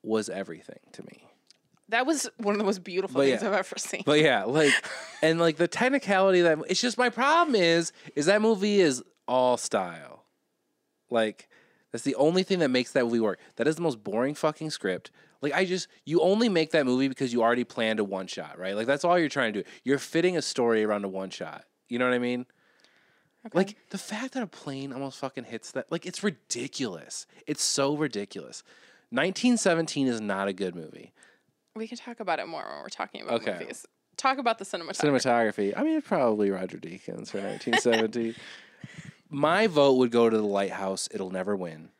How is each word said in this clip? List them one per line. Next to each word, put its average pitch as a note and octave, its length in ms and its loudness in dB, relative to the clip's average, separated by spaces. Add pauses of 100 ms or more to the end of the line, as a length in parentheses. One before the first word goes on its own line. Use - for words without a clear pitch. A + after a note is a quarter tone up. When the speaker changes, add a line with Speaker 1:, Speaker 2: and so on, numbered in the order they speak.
Speaker 1:
was A2 240 0
everything F2+ 540 -10 (100)
to - 120 -18
me. - 200 -20 (640)
Speaker 2:
That A#3 180 2
was C4+ 300 0
one G3+ 180 0
of G#3 40 0
the G#3 80 -2
most F#3 180 0
beautiful F3+ 380 -2
Speaker 1:
But C#3 60 6
Speaker 2:
things B2 140 2
Speaker 1:
yeah. A3+ 60 -2
Speaker 2:
I've F#3+ 80 0
ever F#3+ 220 -4
seen. - 280 -8
Speaker 1:
But D3+ 140 4
yeah, C3 240 4
like, C#3 300 4 (240)
Speaker 2:
<laughs> - 240 -10
Speaker 1:
and, E3 180 4
like, E3+ 160 4
the E3+ 140 2
technicality G3 720 2
of E3 180 4
that, - 100 -10
it's F#3 120 0
just, A#3+ 160 -2
my B3 100 2
problem D4 480 2
is, E3+ 380 2 (200)
is D3 120 0
that G3+ 160 6
movie G#3 400 4
is C3+ 200 4 (280)
all B2+ 280 4
style. F2 680 -6 (840)
Like, A2+ 380 0 (440)
that's A2+ 140 -8
the C#3 100 0
only E3 280 4
thing F#3 160 0
that D3+ 100 2
makes B2+ 240 0
that C3 120 4
movie A#2 160 2
work. G#2 180 0 (180)
That A#2 100 0
is D#3 100 2
the E3 40 -6
most C3 220 -2
boring A#2 320 -2
fucking D#3 360 -2
script. - 400 -6 (300)
Like, C#3+ 120 -4
I F#3 120 2
just, F#3 220 -4 (180)
you D#3 160 2
only G3+ 280 4
make D#3+ 220 2
that D#3 140 4
movie B2+ 240 2
because C3 240 -4
you A#2+ 100 2
already A#2+ 220 2
planned A2 340 -2
a G#2+ 60 0
one F#2+ 220 -6
shot, D2+ 300 -12
right? F#2 180 -6
Like, A2+ 120 -2
that's C#3+ 180 0
all F3+ 140 4
you're D#3 100 2
trying A#2+ 240 0
to G2+ 100 -2
do. - 60 -12 (140)
You're C3+ 160 2
fitting F3 360 0
a D#3 60 0
story A#2 420 2
around G#2 220 0
a G2 40 -4
one F#2+ 200 -6
shot. D#2+ 340 -12 (260)
You A#2+ 100 -4
know B2+ 60 2
what B2+ 80 2
I B2 60 0
mean? B2 260 -4 (1000)
Speaker 2:
Okay. G#3+ 120 -4
Speaker 1:
Like, G3 200 0 (140)
the F#3+ 60 -8
fact A3 360 -10
that C4 100 -4
a G3 40 -6
plane C#3 440 -10
almost C3 280 -8
fucking C3 260 -8
hits A2+ 260 -12
that, - 200 -8
like, E3 140 -6
it's - 180 -10
ridiculous. - 1040 -8 (180)
It's D3+ 180 -4
so C#3+ 320 0
ridiculous. G2+ 680 -8 (480)
Nineteen F#3 460 2
seventeen E3 500 2
is A#2+ 120 0
not G2 300 -2
a G2 40 -4
good F#2 220 -4
movie. - 380 -16 (640)
Speaker 2:
We A3 120 -8
can A#3+ 100 -14
talk A#3+ 220 -16
about F3 200 -2
it F#2+ 80 -6
more D#3+ 200 -8
when D2 140 -12
we're - 80 -14
talking - 320 -8
about A#2 200 -2
Speaker 1:
Okay. G#2+ 180 -4
Speaker 2:
movies. - 260 -12 (300)
Talk C4 240 0
about A#3 180 0
the G3+ 80 -10
cinematography. E3+ 360 -8
Speaker 1:
Cinematography. A#2 760 2
I A3+ 60 -2
mean, D#4 180 0
probably A2+ 480 2
Roger F#2+ 280 -4
Deakins - 520 -12
for G2+ 120 -8
nineteen G#2 360 -4
seventeen. A2+ 600 0
<laughs> - 60 -20 (840)
My D#3+ 380 2
vote C#3+ 280 6
would B2+ 160 4
go A#2 180 6
to A2 80 2
The G#2+ 60 2
Lighthouse. G2 720 -2
It'll F#2+ 180 -6
never F#2+ 240 -2
win. D#2+ 340 -10 (100)